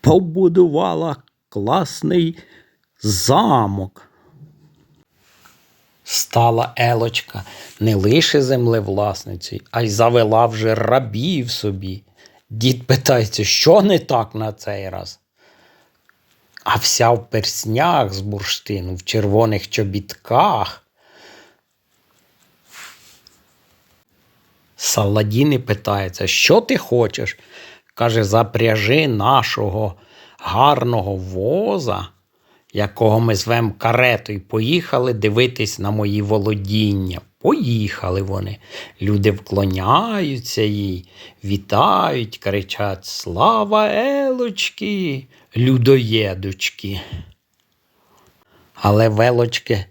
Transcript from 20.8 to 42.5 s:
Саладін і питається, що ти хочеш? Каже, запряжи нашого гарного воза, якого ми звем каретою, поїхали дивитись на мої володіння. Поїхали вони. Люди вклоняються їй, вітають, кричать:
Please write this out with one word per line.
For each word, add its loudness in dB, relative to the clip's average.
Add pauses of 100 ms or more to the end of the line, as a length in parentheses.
Саладін 0
і 0
питається, -4
що 2
ти -2
хочеш? -2 (600)
Каже, 2
запряжи 2
нашого 0 (440)
гарного 0
воза, -4 (640)
якого 2
ми 2
звем -2
каретою, 0
поїхали -2
дивитись 0
на -4
мої -2
володіння. -2 (160)
Поїхали -2
вони. -6 (440)
Люди 2
вклоняються -2
їй, -4 (340)
вітають, 0
кричать: -6